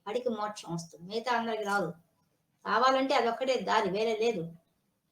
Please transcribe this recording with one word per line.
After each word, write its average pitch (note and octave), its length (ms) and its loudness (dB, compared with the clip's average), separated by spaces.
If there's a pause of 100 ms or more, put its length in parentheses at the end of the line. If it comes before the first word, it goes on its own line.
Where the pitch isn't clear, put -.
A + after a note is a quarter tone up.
వాడికి A#3+ 220 -2
మోక్షం G#3 440 -6
వస్తుంది, F3 400 -10
మిగతా A#3 240 -2
అందరికి A3+ 260 -2
రాదు. G3 300 0 (720)
కావాలంటే C4 500 4
అదొక్కటే A#3+ 400 2
దారి, G3+ 340 2
వేరే G#3+ 320 0
లేదు. F#3+ 320 0 (580)